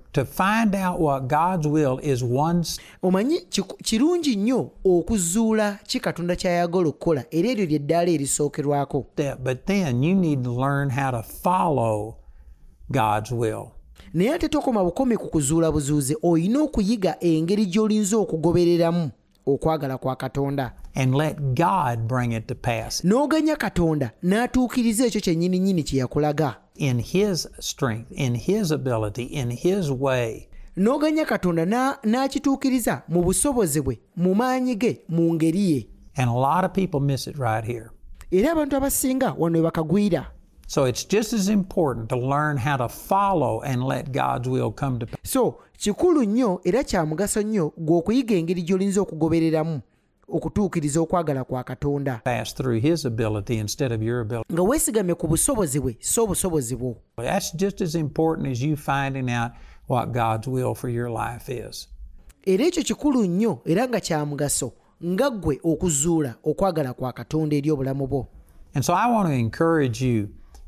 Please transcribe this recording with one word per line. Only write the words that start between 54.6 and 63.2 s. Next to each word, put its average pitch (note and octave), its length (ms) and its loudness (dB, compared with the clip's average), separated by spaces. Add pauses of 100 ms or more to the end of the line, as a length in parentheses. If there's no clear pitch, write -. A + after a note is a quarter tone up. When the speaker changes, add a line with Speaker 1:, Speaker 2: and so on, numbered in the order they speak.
Speaker 2:
weesigamye G#3 540 2
ku E3+ 120 -2
busobozi D#3+ 520 0
bwe, B2+ 200 -4
so - 240 0
obusobozi D#3+ 520 -2
bwo. A#2+ 200 -6 (220)
Speaker 1:
That's C3+ 380 -2
just F#3+ 260 -2
as E3+ 140 0
important D#3+ 520 0
as B2 140 -2
you D3+ 140 0
finding C3+ 560 -2
out A#2+ 200 -2 (360)
what B2 240 0
God's A2+ 360 0
will B2+ 280 -2
for B2+ 140 -6
your A#2+ 200 -4
life A2+ 400 -8
is. A2 380 -10 (580)
Speaker 2:
Era F#3+ 200 4
ekyo E4+ 180 0
kikulu C4 420 2